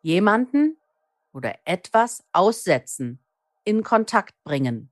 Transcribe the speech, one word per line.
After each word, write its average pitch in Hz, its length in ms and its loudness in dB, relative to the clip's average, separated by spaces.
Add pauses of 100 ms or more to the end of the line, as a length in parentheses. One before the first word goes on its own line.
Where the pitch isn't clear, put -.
Jemanden 233 720 2 (580)
oder 123 220 -8 (100)
etwas 220 580 -2 (100)
aussetzen, 151 840 0 (440)
in 214 200 0
Kontakt 220 500 0 (100)
bringen. 135 480 -4